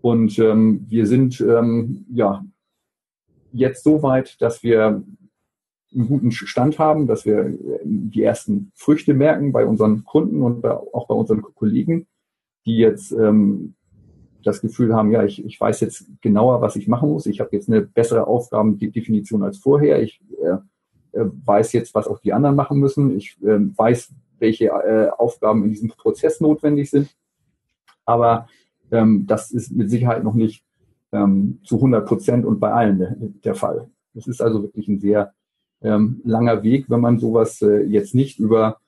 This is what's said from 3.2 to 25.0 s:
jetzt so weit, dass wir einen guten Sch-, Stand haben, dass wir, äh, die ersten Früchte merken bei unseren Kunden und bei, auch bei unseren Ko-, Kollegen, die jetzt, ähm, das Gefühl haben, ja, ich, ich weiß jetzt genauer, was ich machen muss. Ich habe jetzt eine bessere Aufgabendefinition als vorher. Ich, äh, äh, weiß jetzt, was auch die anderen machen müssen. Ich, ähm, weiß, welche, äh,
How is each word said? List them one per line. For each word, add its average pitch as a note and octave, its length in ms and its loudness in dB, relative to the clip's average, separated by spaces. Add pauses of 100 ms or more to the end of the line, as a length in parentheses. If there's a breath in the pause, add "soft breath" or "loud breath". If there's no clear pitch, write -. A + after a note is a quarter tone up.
jetzt C3 320 -2
so D3+ 180 4
weit, C3 400 -2
dass A#2 200 -4
wir A2 400 2 (920)
einen B2 140 -2
guten B2 240 0
Sch-, - 160 -8
Stand C#3 320 -2
haben, D#3 280 0
dass A2 180 -2
wir, G#2 220 0
äh, - 380 -8
die A2 380 -4
ersten G#2+ 520 -2
Früchte D3+ 400 0
merken C#3+ 380 0
bei A#2 120 2
unseren G#2+ 400 0
Kunden D#3 380 -2
und A#2+ 180 -2
bei, A#2 120 -2
auch - 340 -8
bei A2 80 -2
unseren A2+ 260 0
Ko-, - 120 -18
Kollegen, B2+ 540 -2 (600)
die A2+ 100 -2
jetzt, A2 360 2
ähm, G#2+ 640 2 (680)
das - 200 -4
Gefühl A2+ 320 -2
haben, G#2+ 160 2
ja, A2 120 2
ich, G2+ 220 -4
ich - 160 -12
weiß G#2+ 200 0
jetzt - 260 -6 (160)
genauer, A#2+ 400 2
was A2 120 -2
ich G2+ 140 -6
machen B2 220 0
muss. D#3 160 -4
Ich G2 140 -6
habe - 120 -6
jetzt G2+ 160 -6
eine A2 140 2
bessere A#2 440 0
Aufgabendefinition A2 1160 -2
als G2+ 160 -6
vorher. D3 440 2
Ich, A2+ 160 -8 (240)
äh, - 140 0 (560)
äh, A2 140 -2 (180)
weiß G#2+ 300 0
jetzt, - 200 -2
was G#2+ 120 -2
auch G#2 140 -6
die G2 120 -2
anderen C#3 240 2
machen C#3+ 220 -2
müssen. C#3 360 0
Ich, - 280 -10
ähm, G#2 340 0
weiß, A#2 380 0 (240)
welche, A2+ 300 0
äh, A2 420 2